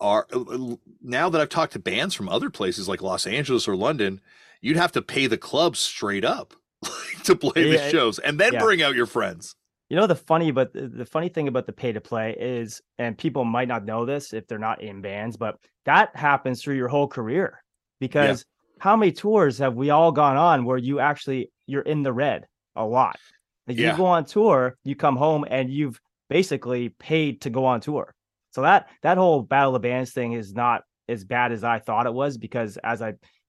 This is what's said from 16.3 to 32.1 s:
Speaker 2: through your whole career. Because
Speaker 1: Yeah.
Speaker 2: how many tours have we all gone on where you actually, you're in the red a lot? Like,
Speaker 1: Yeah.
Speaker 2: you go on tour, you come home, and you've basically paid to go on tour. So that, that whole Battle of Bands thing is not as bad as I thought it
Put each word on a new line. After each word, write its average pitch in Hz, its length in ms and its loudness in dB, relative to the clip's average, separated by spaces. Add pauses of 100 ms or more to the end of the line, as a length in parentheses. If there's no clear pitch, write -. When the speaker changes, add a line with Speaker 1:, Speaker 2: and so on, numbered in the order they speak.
Speaker 2:
through 139 140 -4
your 123 120 -2
whole 143 180 2
career. 135 560 -4 (380)
Because 135 440 2 (320)
Speaker 1:
Yeah. - 60 -18
Speaker 2:
how 202 140 6
many 202 160 4
tours 185 460 2
have 135 160 0
we 139 160 0
all 165 220 6
gone 139 240 4
on 151 280 6
where 127 120 0
you 131 220 -2
actually, 139 540 -2 (140)
you're 139 160 -4
in 151 200 -2
the 135 100 -2
red 123 340 -2 (280)
a 110 100 -4
lot? 117 360 0 (480)
Like, 120 100 -6
Speaker 1:
Yeah. 117 140 2
Speaker 2:
you - 40 -6
go 185 100 2
on 170 180 4
tour, 143 600 2
you 139 120 -6
come 143 200 2
home, 151 320 2
and 131 220 -2
you've 139 300 -4 (280)
basically 127 640 0
paid 156 520 -2
to 135 80 -6
go 131 140 0
on 123 160 2
tour. 147 320 -6 (380)
So 131 120 -4
that, 185 260 6 (140)
that 180 160 4
whole 165 240 4
Battle 135 340 2
of 107 60 -4
Bands 123 300 -2
thing 120 200 -4
is 107 220 -8
not 120 280 0 (260)
as 110 160 -6
bad 120 280 0
as 104 100 -6
I 117 160 0
thought 117 280 -2
it 117 80 -4